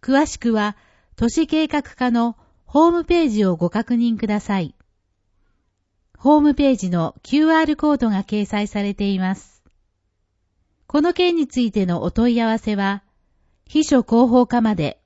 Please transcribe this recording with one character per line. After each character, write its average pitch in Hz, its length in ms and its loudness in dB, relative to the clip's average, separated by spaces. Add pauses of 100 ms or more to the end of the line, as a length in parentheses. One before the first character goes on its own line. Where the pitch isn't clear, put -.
詳 269 260 2
し - 120 -12
く 233 140 -2
は 208 240 -2 (400)
都 233 120 0
市 320 180 0
計 311 220 0
画 294 140 -2
課 - 280 -4
の 233 260 -2 (280)
ホ 311 240 4
ー 339 40 2
ム 339 120 -2
ペ 339 200 2
ー 294 40 0
ジ 214 160 0
を 180 120 0
ご 175 120 -2
確 226 260 -4
認 233 240 0
く 220 80 -6
だ 208 140 -2
さ 196 200 -4
い。 156 140 -8 (1400)
ホ 294 220 4
ー - 20 4
ム 294 140 2
ペ 277 180 2
ー 247 40 0
ジ 190 140 -6
の 170 320 -2
キ 285 180 -2
ュ 311 80 4
ー 320 100 4
ア 320 40 2
ー 320 40 0
ル 311 100 -2
コ 302 160 0
ー 285 40 0
ド 247 120 -2
が 196 160 -2
掲 208 220 -4
載 208 220 -4
さ 208 140 -6
れ 202 120 -4
て 202 140 -4
い 196 100 -2
ま 185 160 -2
す。 - 300 -20 (1200)
こ 294 140 0
の 349 120 0
件 349 240 0
に 302 100 0
つ - 140 -6
い 233 120 -2
て 196 140 -2
の 175 160 -4
お 190 80 -4
問 233 240 0
い 233 60 0
合 226 60 0
わ 226 120 -2
せ 214 180 -4
は、 196 260 -4 (640)
秘 311 180 0
書 262 180 2
広 233 280 2
報 247 160 4
課 240 140 0
ま 220 140 0
で。 156 320 -4